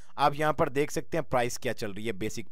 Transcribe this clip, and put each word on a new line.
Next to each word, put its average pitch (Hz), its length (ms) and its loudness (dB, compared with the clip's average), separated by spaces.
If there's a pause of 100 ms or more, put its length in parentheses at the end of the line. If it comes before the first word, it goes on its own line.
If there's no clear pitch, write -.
(180)
आप 143 160 4
यहाँ 151 180 2
पर 156 160 2
देख 143 220 2
सकते - 260 -2
हैं 156 140 0
प्राइस 123 280 2
क्या 117 140 -2
चल 107 200 -4
रही 104 140 -6
है, 117 60 0
बेसिक 104 400 -4